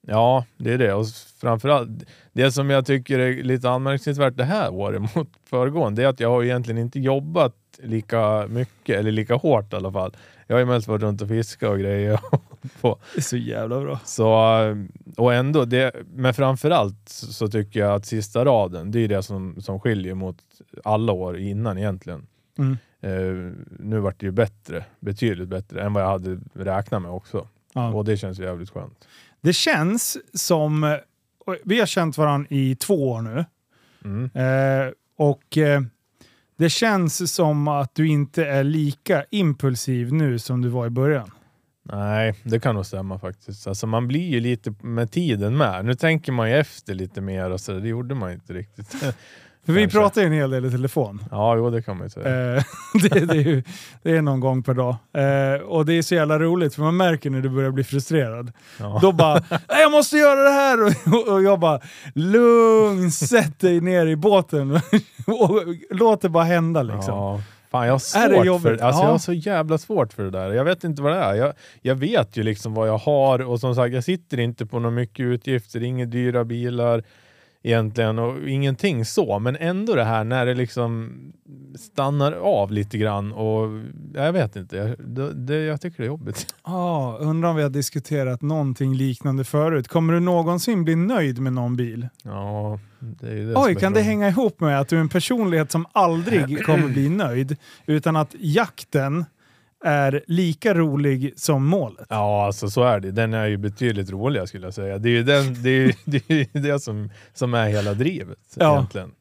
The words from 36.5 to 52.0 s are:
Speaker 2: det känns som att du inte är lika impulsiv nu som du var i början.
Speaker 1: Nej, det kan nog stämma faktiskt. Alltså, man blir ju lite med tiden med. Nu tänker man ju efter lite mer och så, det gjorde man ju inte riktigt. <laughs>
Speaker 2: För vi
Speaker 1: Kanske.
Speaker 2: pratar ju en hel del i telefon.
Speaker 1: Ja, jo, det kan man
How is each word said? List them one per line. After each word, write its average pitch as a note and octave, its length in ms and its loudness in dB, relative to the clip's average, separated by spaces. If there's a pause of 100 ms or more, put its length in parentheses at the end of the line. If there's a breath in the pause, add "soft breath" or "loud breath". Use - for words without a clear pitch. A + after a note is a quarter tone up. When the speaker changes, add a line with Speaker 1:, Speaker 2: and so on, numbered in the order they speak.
Speaker 2:
det E3 120 4
känns F3+ 640 0
som D3+ 340 2
att C#3+ 280 -2
du D#3 120 2
inte D3+ 380 0
är C#3 180 0
lika D3 680 0
impulsiv C3 840 -2
nu C#3 260 0
som B2 220 -4
du B2 80 0
var A#2+ 160 -4
i A#2 40 -4
början. B2+ 420 0 (520 soft breath)
Speaker 1:
Nej, G#2+ 600 -2
det A#2 160 -2
kan A2+ 160 0
nog F#2+ 100 -4
stämma F#2+ 340 -10
faktiskt. G2 480 -14
Alltså, G2+ 200 -6
man A#2 200 -2
blir E3 220 -4
ju B2 100 0
lite A#2 420 -4
med A#2 300 -4
tiden A#2+ 460 0
med. G2 280 0
Nu B2 80 0
tänker D#3+ 380 0
man A#2 180 0
ju B2 80 2
efter - 360 -4
lite F#2 280 -8
mer F#2 300 -6
och F#2 100 -6
så, - 120 -10
det G2 140 -6
gjorde A#2+ 280 -6
man F#2+ 140 -6
ju F2+ 60 -10
inte F2+ 180 -16
riktigt. G#2 400 -14
<laughs> C4+ 60 -12 (680 loud breath)
Speaker 2:
För D#3+ 80 2
vi G3+ 80 6
Speaker 1:
Kanske. G#3 180 2
Speaker 2:
pratar G#3 220 4
ju F3+ 60 4
en D#3 60 2
hel C#3+ 160 0
del B2+ 160 -2
i B2+ 60 0
telefon. B2 600 -2
Speaker 1:
Ja, A2 260 2
jo, A#2 120 2
det A#2 120 -2
kan F#2+ 160 -10
man F2+ 80 -10